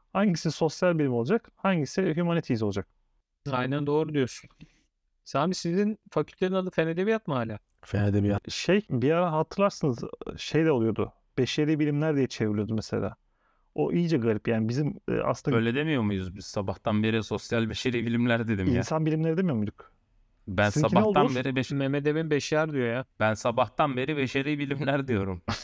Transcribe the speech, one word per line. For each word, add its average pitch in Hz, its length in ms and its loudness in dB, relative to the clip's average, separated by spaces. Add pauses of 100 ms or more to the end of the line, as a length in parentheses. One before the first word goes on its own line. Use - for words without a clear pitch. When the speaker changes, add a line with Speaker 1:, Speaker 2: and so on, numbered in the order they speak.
(140)
Speaker 1:
hangisi 185 380 0
sosyal 165 480 0
bilim 135 140 2
olacak, 123 420 0
hangisi 170 600 0
humanities 170 460 0
olacak? 98 240 -2 (640)
Speaker 2:
Aynen 135 360 -2
doğru 156 260 0
diyorsun. 131 360 -2 (760)
Sami, 160 320 0
sizin 202 440 0 (120)
fakültenin 185 420 0
adı 185 180 0
Fen 160 160 0
Edebiyat 196 400 -2
mı 151 60 -2
hala? 110 260 -4 (220)
Speaker 3:
Fen 104 240 0
Edebiyat. 101 460 2
Speaker 1:
Şey, 202 380 0
bir 131 220 2
ara 175 200 2
hatırlarsınız, 156 680 0 (380)
şey 160 280 0
de 160 60 4
oluyordu. 110 420 2 (240)
Beşeri 147 420 0
bilimler 147 360 0
diye 131 120 2
çevriliyordu 107 460 -2
mesela. 104 420 -4 (600)
O 147 160 -2
iyice 170 260 2
garip 110 300 0
yani 110 220 0
bizim, 139 300 -2 (120)
e, 113 80 0
aslında 127 380 0
Speaker 4:
Öyle 117 180 0
demiyor 147 260 0
muyuz 95 340 -2
biz? 101 100 -14
Sabahtan 107 580 -2
beri 110 200 0
sosyal 110 460 -2
beşeri 117 360 -2
bilimler 117 420 2
dedim 98 200 0
ya. 120 100 2
Speaker 1:
İnsan 156 280 0
bilimleri 160 320 0
demiyor 180 180 0
muyduk? - 360 -6 (560)
Speaker 4:
Ben 104 220 2
Speaker 1:
Sizinki 113 260 2
ne - 40 6
oldu 214 140 4
Speaker 4:
sabahtan 147 180 4
Speaker 1:
Uğur? 127 40 -2
Speaker 4:
beri 131 200 -2
beş-, 131 160 -2
Speaker 2:
Mehmet 143 360 0
Emin 156 220 0
Beşer 151 420 0
diyor 127 160 0
ya. 120 180 -2 (140)
Speaker 4:
ben 107 140 2
sabahtan 123 640 0
beri 139 200 -2
beşeri 139 420 -2
bilimler 139 480 -2
diyorum. 98 340 -2 (220)